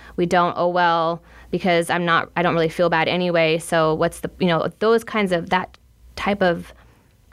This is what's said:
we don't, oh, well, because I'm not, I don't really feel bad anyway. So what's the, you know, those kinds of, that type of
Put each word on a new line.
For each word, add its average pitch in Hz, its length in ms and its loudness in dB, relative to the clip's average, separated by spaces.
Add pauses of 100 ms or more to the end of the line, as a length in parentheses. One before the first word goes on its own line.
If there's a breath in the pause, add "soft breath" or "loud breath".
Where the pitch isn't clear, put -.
(160 loud breath)
we 175 100 0
don't, 175 320 2
oh, 175 100 0
well, 170 540 0 (280 loud breath)
because 170 380 0
I'm 175 160 0
not, 170 320 0
I 175 60 2
don't 175 100 2
really 165 160 0
feel 170 220 0
bad 160 180 0
anyway. 170 500 0
So 160 360 0
what's 170 260 -2
the, 165 180 -8
you 185 100 0
know, 165 220 0 (100)
those 226 220 2
kinds 202 300 -2
of, 170 180 -4
that - 280 -2 (360)
type 202 280 -4
of 175 320 -2 (580 soft breath)